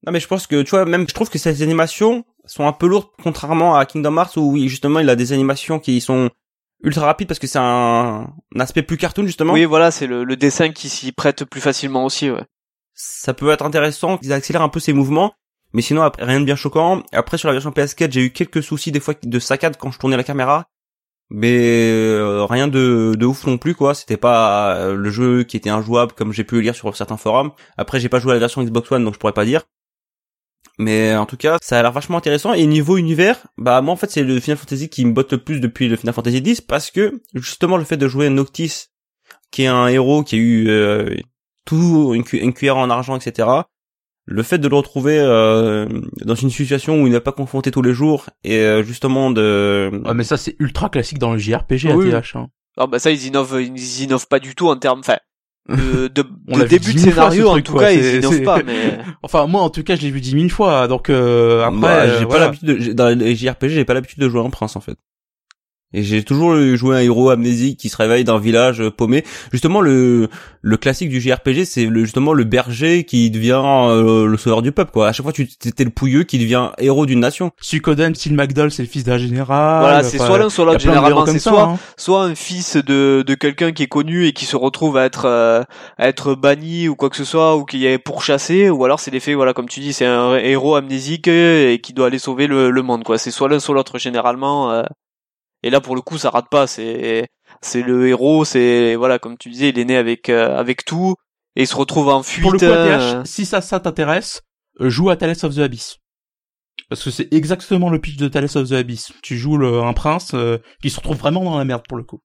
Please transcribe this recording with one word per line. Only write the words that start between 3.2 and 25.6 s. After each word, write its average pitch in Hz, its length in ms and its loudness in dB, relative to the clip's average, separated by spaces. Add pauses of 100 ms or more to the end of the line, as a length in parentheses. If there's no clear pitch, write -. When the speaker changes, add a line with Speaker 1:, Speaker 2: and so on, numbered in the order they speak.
Speaker 1:
contrairement 160 540 0
à 139 80 4
Kingdom 151 320 -4
Hearts, 180 220 -2
où, 147 140 2
oui, 139 160 0
justement, 143 320 0
il 151 100 2
a 120 60 4
des 123 180 -2
animations 135 440 -2
qui 127 220 -2
sont 127 300 -2 (520)
ultra 151 240 -2
rapides 165 220 -2
parce 160 120 -6
que 139 60 -8
c'est 143 120 -4
un, 120 720 0 (240)
un 120 60 -4
aspect 131 220 -2
plus 160 140 -6
cartoon, 190 300 -4
justement. 165 260 -2
Speaker 2:
Oui, 160 140 4
voilà, 160 240 4
c'est 151 160 -6
le, 123 180 -4
le 127 120 -4
dessin 143 340 2
qui 151 180 -14
s'y 131 240 -10
prête - 320 -2
plus - 160 -14
facilement 135 460 -2
aussi, 135 240 -4
ouais. - 140 -6 (500)
Speaker 1:
Ça - 400 -8
peut 143 160 -2
être 147 160 0
intéressant 151 520 -2
qu'ils 135 140 -6
accélèrent 143 300 -2
un 151 60 0
peu 160 120 -6
ses 156 120 -2
mouvements, 143 400 2 (400)
mais 117 100 -2
sinon, 156 200 0
après, 147 220 -2
rien 127 140 0
de 143 60 0
bien 135 100 0
choquant. 160 560 -2
Après, - 280 -4
sur 160 100 -4
la 139 60 2
version 135 180 -6
P 156 80 -2
S 143 140 -2
quatre, 156 180 -2
j'ai 127 80 0
eu 127 100 2
quelques 160 320 -4
soucis, 147 300 -8
des 143 80 -2
fois, 151 200 -6
de 120 200 -4
saccade 135 360 -4
quand 139 140 -10
je - 80 -14
tournais 131 180 -2
la 123 60 -2
caméra. 143 440 -2 (640)
Mais, 117 280 2
euh, 110 880 2
rien 127 240 0
de, 123 500 2
de 117 80 2
ouf 131 200 -2
non 131 120 0
plus, 165 160 -4
quoi. 143 200 0
C'était 110 240 -8
pas, 104 580 2
euh, 92 180 -4
le 101 160 -4
jeu 123 320 0
qui 120 140 -6
était 107 140 -4